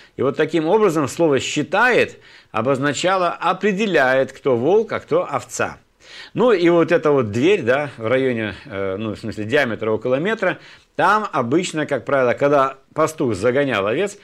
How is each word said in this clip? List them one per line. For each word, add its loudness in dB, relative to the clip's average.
И -2
вот 0
таким 0
образом 2
слово 0
«считает» 0
обозначало, 0
определяет, 0
кто 0
волк, 2
а -4
кто -2
овца. -4
Ну 4
и 2
вот 4
эта 2
вот 2
дверь, 2
да, 0
в -8
районе, 0
э, -6
ну, -6
в -12
смысле -8
диаметра -2
около 0
метра, -2
там 2
обычно, -2
как -4
правило, 2
когда 2
пастух -2
загонял 0
овец, -4